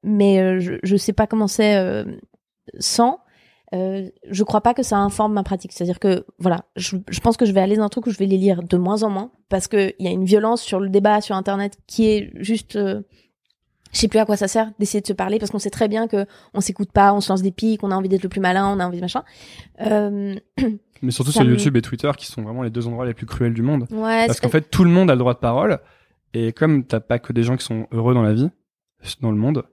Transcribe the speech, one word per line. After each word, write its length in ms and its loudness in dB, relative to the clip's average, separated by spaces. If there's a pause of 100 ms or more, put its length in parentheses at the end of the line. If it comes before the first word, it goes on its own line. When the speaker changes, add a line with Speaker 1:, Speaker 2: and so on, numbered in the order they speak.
Speaker 1:
mais, 320 4
euh, 200 2
je, 140 -4 (100)
je 140 2
sais 160 -2
pas 120 2
comment 220 0
c'est, 300 2
euh, 260 -2 (760)
sans. 420 0 (540)
Euh, 340 -4 (220)
je 140 -4
crois 180 0
pas 140 2
que 80 -4
ça 140 -2
informe 360 0
ma 80 0
pratique. 320 -6
C'est-à-dire 260 -4
que, 260 0 (120)
voilà, 280 0 (100)
je, 220 -8 (120)
je 120 -6
pense 160 2
que 80 4
je 60 2
vais 80 4
aller 160 2
dans 100 2
un 40 -4
truc 160 -6
où 60 -2
je 80 -6
vais 80 0
les 100 2
lire 240 2
de 160 0
moins 240 0
en 80 0
moins, 220 -6 (180)
parce 180 -2
que 300 0
il 80 -8
y 20 -2
a 40 -2
une 140 -2
violence 360 2
sur 180 -4
le 100 -2
débat 320 4
sur 140 -6
Internet 420 -4 (100)
qui 200 0
est 280 -2
juste, 400 -6
euh, 260 -2 (920)
je 80 -6
sais 80 2
plus 120 2
à 60 2
quoi 120 0
ça 100 -2
sert 300 -2
d'essayer 240 -2
de 60 -12
se 60 -4
parler, 260 -2
parce 120 -6
qu'on 80 -6
sait 120 -6
très 160 0
bien 200 -2
que 200 -2 (260)
on 80 -2
s'écoute 300 -6
pas, 200 6
on 80 2
se 120 -4
lance 100 0
des 100 -2
pics, 320 -2
on 60 -4
a 60 0
envie 140 -2
d'être 140 0
le 60 -6
plus 120 -6
malin, 340 0
on 40 -2
a 60 -2
envie 120 -8
de 40 -8
machin. 220 -6 (580)
Euh, 540 -2 (220)
<clears throat> 440 -4
Speaker 2:
Mais 100 -2
surtout 200 -2
Speaker 1:
ça 80 0
Speaker 2:
sur 60 8
Speaker 1:
me 60 4
Speaker 2:
YouTube 260 2
et 40 4
Twitter, 360 -4
qui 100 -18
sont 140 -12
vraiment 220 -8
les 60 -4
deux 180 -6
endroits 180 -6
les 80 -4
plus 120 -10
cruels 280 -2
du 80 -2
monde. 300 0
Speaker 1:
Ouais, 360 0
Speaker 2:
Parce 100 0
Speaker 1:
c'est 60 -8
Speaker 2:
qu'en 60 0
fait, 200 0
tout 140 4
le 60 8
monde 200 6
a 40 6
le 60 2
droit 140 2
de 60 -6
parole. 400 0 (540)
Et 200 -2
comme 320 2
t'as 140 -2
pas 200 -2
que 140 -8
des 100 2
gens 140 0
qui 80 -8
sont 260 -6
heureux 220 0
dans 100 4
la 100 4
vie, 160 2 (720)
dans 100 -2
le 60 0
monde 360 0